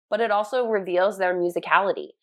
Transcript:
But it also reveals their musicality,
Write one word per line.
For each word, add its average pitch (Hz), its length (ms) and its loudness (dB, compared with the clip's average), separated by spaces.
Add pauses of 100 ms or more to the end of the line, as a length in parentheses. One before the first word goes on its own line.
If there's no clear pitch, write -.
But 208 120 0
it 226 100 0
also 214 360 0
reveals 190 500 0
their 180 180 0
musicality, 175 760 0 (140)